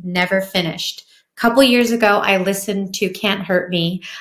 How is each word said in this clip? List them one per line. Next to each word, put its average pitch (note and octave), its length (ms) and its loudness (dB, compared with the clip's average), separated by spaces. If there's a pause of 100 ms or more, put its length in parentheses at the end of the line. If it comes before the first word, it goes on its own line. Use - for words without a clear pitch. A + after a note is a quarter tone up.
Never F3+ 380 0
Finished. F3+ 680 -4 (300)
A - 40 -14
couple A#3 220 4
years A#3+ 300 4
ago, G#3+ 260 2
I G3 200 2
listened G3 560 -4
to F#3+ 160 -2
Can't F#3+ 340 -4
Hurt F3+ 260 0
Me. F3 320 -2 (180)